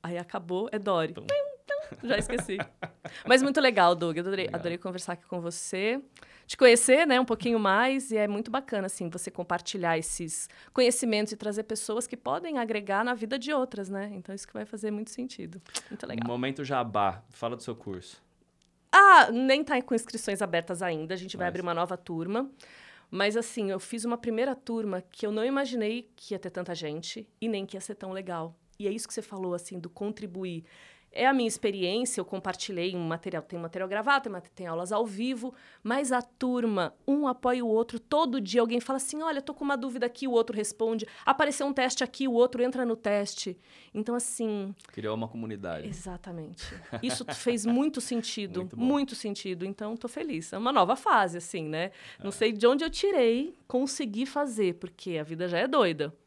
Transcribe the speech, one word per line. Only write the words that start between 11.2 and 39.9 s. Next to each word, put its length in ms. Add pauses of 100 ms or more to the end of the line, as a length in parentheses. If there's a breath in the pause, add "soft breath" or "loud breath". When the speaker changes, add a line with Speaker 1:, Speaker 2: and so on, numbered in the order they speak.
Speaker 1:
e 20
trazer 280
pessoas 440
que 80
podem 420
agregar 460
na 100
vida 240
de 140
outras, 380
né? 240
Então, 200
isso 140
que 60
vai 120
fazer 260
muito 200
sentido. 500 (280 loud breath)
Muito 180
legal. 180
Speaker 2:
Momento 380
jabá. 580 (100)
Fala 260
do 40
seu 140
curso. 480 (680)
Speaker 1:
Ah, 400
nem 320
tá 180
com 140
inscrições 460
abertas 400
ainda, 320
a 40
gente 200
vai 80
Speaker 2:
Mas 60
Speaker 1:
abrir 100
uma 120
nova 240
turma. 520 (600 loud breath)
Mas, 260
assim, 360
eu 80
fiz 260
uma 120
primeira 380
turma 460
que 240
eu 60
não 140
imaginei 680
que 180
ia 60
ter 100
tanta 240
gente 540 (140)
e 80
nem 160
que 100
ia 60
ser 140
tão 160
legal. 440 (240)
E 80
é 40
isso 160
que 60
você 80
falou, 320
assim, 260
do 100
contribuir. 720 (500 loud breath)
É 140
a 60
minha 140
experiência, 760
eu 40
compartilhei 720
um 100
material, 380
tem 160
material 300
gravado, 340
tem 80
mate-, 200
tem 140
aulas 280
ao 120
vivo, 480 (300 loud breath)
mas 300
a 80
turma, 760 (100)
um 220
apoia 380
o 20
outro, 320
todo 400
dia 220
alguém 180
fala 160
assim, 260
"Olha, 200
tô 120
com 120
uma 100
dúvida 300